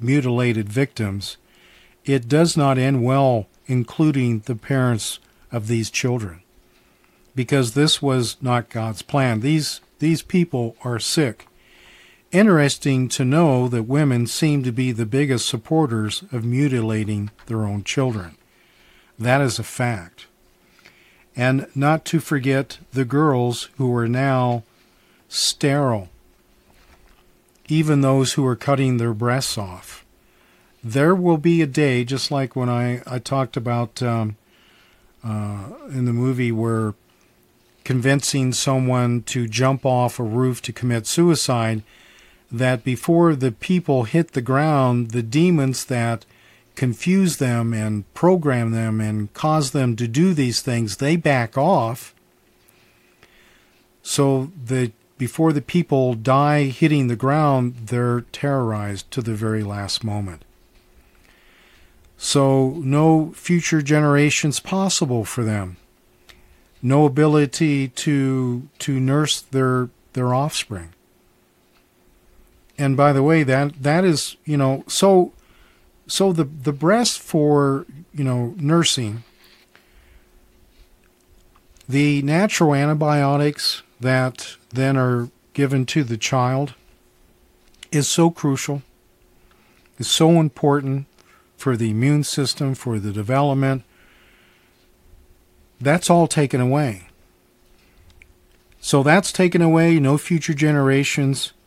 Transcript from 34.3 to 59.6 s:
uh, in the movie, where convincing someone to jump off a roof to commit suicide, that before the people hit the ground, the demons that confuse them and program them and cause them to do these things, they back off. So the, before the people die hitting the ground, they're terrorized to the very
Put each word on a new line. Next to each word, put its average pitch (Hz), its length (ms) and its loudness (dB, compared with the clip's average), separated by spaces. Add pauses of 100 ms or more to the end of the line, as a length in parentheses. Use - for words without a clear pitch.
uh, 104 440 -8 (220)
in 127 160 -4
the 120 60 0
movie, 123 400 -2
where 110 420 -2 (920)
convincing 131 680 0
someone 123 680 0
to 120 240 -4
jump 127 400 0
off 123 320 0
a 123 60 -4
roof 120 380 -2
to - 100 -10
commit 120 340 -4
suicide, 120 760 0 (720)
that 127 320 0
before 165 500 2
the 131 160 0
people 143 540 0
hit 165 260 0
the 135 100 -6
ground, 131 720 2
the 120 120 -4
demons 139 640 2
that 117 380 -4 (520)
confuse 175 640 0
them 117 360 0
and 107 400 -4
program 147 560 2
them 113 300 -2
and 107 340 -4
cause 156 380 0
them 127 240 0
to 120 100 -4
do 151 260 2
these 131 280 -2
things, 117 380 -4
they 147 180 0
back 135 420 0
off. 135 560 0 (1900)
So 139 500 0 (120)
the, 123 280 -2 (260)
before 160 340 0
the 147 80 -2
people 131 540 0
die 139 500 2
hitting 139 440 0
the 120 80 -2
ground, 131 580 0 (120)
they're 120 340 -2 (100)
terrorized 110 800 -4
to 131 120 -6
the 113 120 -6
very 107 300 -2